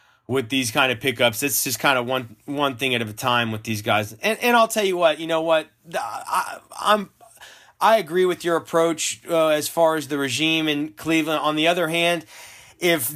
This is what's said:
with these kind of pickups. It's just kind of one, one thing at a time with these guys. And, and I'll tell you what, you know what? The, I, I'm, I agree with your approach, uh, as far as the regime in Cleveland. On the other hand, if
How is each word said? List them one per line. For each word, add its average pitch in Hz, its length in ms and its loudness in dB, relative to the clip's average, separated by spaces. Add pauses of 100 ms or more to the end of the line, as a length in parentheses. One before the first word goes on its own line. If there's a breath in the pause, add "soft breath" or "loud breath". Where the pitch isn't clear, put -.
(260 soft breath)
with 120 220 -2
these 131 220 -2
kind 131 220 2
of 117 80 -4
pickups. 120 420 0
It's 143 220 -2
just 123 140 -4
kind 139 200 2
of 120 80 -2
one, 127 380 -6
one 143 320 -2
thing 127 180 -2
at 117 80 -2
a 107 100 -6
time 120 400 0
with 110 120 -8
these 107 180 -4
guys. 107 300 0 (100)
And, 214 180 -2
and 240 160 2
I'll 226 120 4
tell 220 160 -2
you 185 120 0
what, 160 220 4
you 165 80 -8
know 160 160 0
what? 160 260 0 (180)
The, - 160 -8
I, - 560 -6 (200)
I'm, 202 320 0 (680 loud breath)
I 220 160 6
agree 180 300 2
with 175 180 -2
your 170 120 2
approach, 165 720 0
uh, 160 180 4
as 151 200 2
far 160 280 2
as 139 120 -6
the 147 100 -4
regime 156 500 0
in 151 240 -2
Cleveland. 156 480 0
On 151 160 0
the 156 100 2
other 175 220 2
hand, 170 380 0 (520 loud breath)
if 170 380 2